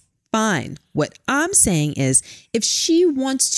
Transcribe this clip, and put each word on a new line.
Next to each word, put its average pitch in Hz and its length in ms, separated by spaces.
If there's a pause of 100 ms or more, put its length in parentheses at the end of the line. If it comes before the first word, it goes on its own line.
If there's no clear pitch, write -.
(320)
fine. 220 460 (160)
What - 240 (100)
I'm 302 240
saying 151 420
is, 135 280 (320)
if 226 100
she 339 400
wants 269 540